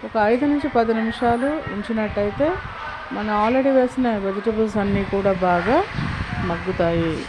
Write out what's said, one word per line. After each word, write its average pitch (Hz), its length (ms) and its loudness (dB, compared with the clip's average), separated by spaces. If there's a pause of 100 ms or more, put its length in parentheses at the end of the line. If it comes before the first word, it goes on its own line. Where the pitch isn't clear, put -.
ఒక 220 120 -8
ఐదు 233 280 4
నుంచి 294 220 2
పది 226 260 2
నిమిషాలు 233 540 0 (260)
ఉంచినట్టయితే 208 760 -2 (640)
మనం 208 200 -4 (100)
already 262 360 4
వేసిన 254 400 2
వెజిటబుల్స్ 208 600 -2
అన్నీ 202 260 2
కూడా 196 300 0
బాగా 180 440 2 (720)
మగ్గుతాయి. 170 680 0 (140)